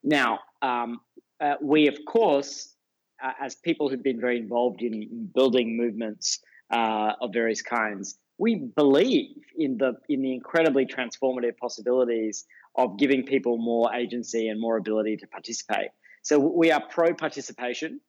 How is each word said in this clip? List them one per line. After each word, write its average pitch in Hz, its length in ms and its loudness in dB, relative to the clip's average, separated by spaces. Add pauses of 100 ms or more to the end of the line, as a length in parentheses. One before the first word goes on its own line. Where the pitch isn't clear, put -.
Now, 135 360 2 (240)
um, 120 380 -2 (400)
uh, 143 200 0
we, 151 280 4
of - 180 -2
course, 156 680 0 (480)
uh, 131 180 -6
as 131 160 -8
people 151 340 -2
who've 127 120 -6
been 123 180 0
very 120 180 0
involved 117 440 -2
in 110 520 -6
building 123 420 4
movements, 113 640 -4 (340)
uh, 110 480 0
of 120 120 -6
various 113 280 0
kinds, 107 580 -4 (200)
we 226 160 2
believe 147 880 2 (160)
in 135 180 0
the, 123 180 0 (140)
in 135 140 0
the 131 100 -2
incredibly 135 540 2
transformative 123 720 -2
possibilities 117 880 0 (300)
of 104 220 0
giving 131 260 2
people 123 340 0
more 117 340 0
agency 113 560 -4
and 107 120 -6
more 113 160 0
ability 107 420 -2
to - 80 -16
participate. - 600 -8 (340)
So 147 140 2
w-, 151 200 4
we 165 140 4
are 151 180 2
pro-participation 160 1200 -4